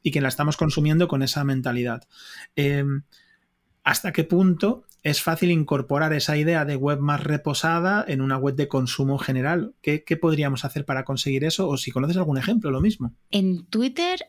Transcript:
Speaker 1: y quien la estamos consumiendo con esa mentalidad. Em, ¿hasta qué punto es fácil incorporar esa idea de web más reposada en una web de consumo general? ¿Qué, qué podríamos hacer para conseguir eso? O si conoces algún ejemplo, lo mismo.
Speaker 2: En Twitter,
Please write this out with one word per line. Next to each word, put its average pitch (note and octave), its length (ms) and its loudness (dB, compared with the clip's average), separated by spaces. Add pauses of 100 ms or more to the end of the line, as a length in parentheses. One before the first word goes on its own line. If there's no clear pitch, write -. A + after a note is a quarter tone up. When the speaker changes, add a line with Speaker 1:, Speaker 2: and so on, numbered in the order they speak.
Speaker 1:
y C#3+ 100 0
quien D3 100 0
la C3 80 2
estamos D3 260 0
consumiendo D#3 520 2
con C3+ 140 0
esa C#3 220 -2
mentalidad. B2 600 -2 (520)
Em, C#3 460 0 (840)
¿hasta - 280 -2
qué D#3+ 120 2
punto F#3 600 2 (180)
es D3 200 0
fácil E3+ 280 2
incorporar D3+ 640 2
esa D3+ 220 0
idea D#3 280 2
de C#3+ 120 -2
web C#3 240 0
más D3 220 0
reposada E3 840 0
en C3+ 140 -2
una C3+ 160 -2
web C3+ 180 0
de C#3+ 120 0
consumo C3+ 500 0
general? D3 640 -2
¿Qué, D3+ 200 0
qué E3 140 -2
podríamos D3 480 0
hacer C#3 220 -6
para C3 180 -2
conseguir C3+ 400 -2
eso? D#3+ 240 0
O C#3 80 0
si B2+ 160 -6
conoces D3 240 0
algún D3+ 220 0
ejemplo, F#3 320 0
lo C3 100 0
mismo. F#3 340 0 (160)
Speaker 2:
En F#3 360 0
Twitter, C4+ 640 -2